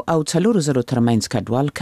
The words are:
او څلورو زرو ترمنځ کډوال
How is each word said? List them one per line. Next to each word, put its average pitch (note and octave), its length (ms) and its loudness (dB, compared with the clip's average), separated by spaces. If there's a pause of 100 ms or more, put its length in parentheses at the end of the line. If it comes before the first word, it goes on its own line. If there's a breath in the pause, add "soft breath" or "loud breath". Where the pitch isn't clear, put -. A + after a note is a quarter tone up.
(140)
او - 80 2
څلورو F3 460 2
زرو B2+ 260 0
ترمنځ A#2 400 2
کډوال A#2 340 -2 (140)